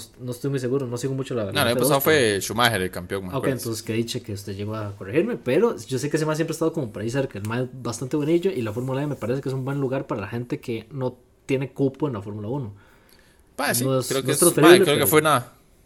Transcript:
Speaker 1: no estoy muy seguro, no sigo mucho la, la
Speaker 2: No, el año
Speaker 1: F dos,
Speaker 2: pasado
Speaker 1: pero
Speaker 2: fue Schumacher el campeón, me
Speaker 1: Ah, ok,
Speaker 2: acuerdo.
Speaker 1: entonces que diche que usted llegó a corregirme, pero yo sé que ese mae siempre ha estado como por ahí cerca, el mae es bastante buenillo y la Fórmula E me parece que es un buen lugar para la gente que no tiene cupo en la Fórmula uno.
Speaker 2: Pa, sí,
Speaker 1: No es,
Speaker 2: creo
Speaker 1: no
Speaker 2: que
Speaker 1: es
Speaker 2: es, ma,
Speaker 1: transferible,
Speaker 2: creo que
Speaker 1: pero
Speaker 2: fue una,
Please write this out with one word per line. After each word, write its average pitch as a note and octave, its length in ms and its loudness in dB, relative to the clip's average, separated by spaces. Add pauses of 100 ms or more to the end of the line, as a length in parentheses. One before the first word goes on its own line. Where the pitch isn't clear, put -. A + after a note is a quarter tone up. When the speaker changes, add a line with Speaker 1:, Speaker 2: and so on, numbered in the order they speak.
(200)
Speaker 1:
no B2 120 -8
estoy C#3 200 -4
muy C#3 80 0
seguro, B2+ 280 -2
no A#2+ 100 -6
sigo C3+ 180 -4
mucho C3+ 200 -6
la, A2 100 -2
la G2 60 -4
Speaker 2:
No, C#3+ 100 0
el B2+ 60 2
año A#2 40 2
Speaker 1:
F B2 80 0
dos, B2+ 100 2
Speaker 2:
pasado C#3 160 4
Speaker 1:
pero C#3 300 6
Speaker 2:
fue F#2+ 60 0
Schumacher A#2 400 2
el F#2 100 -2
campeón, F#2+ 320 -6
me F#2 60 -8
Speaker 1:
Ah, - 20 -10
ok, C3+ 60 -4
Speaker 2:
acuerdo. C3 200 0
Speaker 1:
entonces A2+ 260 -6
que A2+ 100 -4
diche A#2 280 -2
que - 120 -10
usted G2 220 -10
llegó G#2 200 -6
a G#2 200 -6
corregirme, C3+ 420 0
pero F3 400 2
yo B2+ 200 -6
sé C3+ 120 -2
que - 80 -4
ese D3+ 80 2
mae D#3 100 0
siempre D#3 180 -2
ha - 20 -4
estado D#3+ 160 0
como C3 220 -6
por F#2+ 80 -8
ahí A2+ 80 -4
cerca, C3 300 -2
el G2 80 -8
mae A#2+ 160 -2
es B2 100 -6
bastante C3+ 420 -6
buenillo E3+ 360 2
y B2+ 100 -4
la A2+ 100 -2
Fórmula C3 300 -2
E D3 60 -2
me C#3 80 -4
parece B2+ 260 -4
que C3+ 80 -4
es C3 60 -4
un C3 100 -4
buen C#3 160 -2
lugar C3+ 260 -2
para - 140 -4
la G2 60 -8
gente A#2+ 340 -6
que A2+ 300 -6
no B2+ 260 -4 (280)
tiene C3+ 280 -2
cupo C#3 340 0
en C3+ 60 -2
la G2+ 80 -6
Fórmula G#2 260 -8
uno. A#2+ 260 -6 (840)
Speaker 2:
Pa, - 160 -2
sí, A#2+ 100 0
Speaker 1:
No C3 160 2
es, B2 80 -4
Speaker 2:
creo C3+ 140 0
Speaker 1:
no C3 60 -4
Speaker 2:
que C3+ 40 2
Speaker 1:
es - 60 2
Speaker 2:
es, - 60 4
ma, C#3 100 6
Speaker 1:
transferible, E3+ 320 8
Speaker 2:
creo C#3+ 100 4
que D3 40 2
Speaker 1:
pero C#3+ 80 2
Speaker 2:
fue D#3 120 6
una, D3 320 2 (340)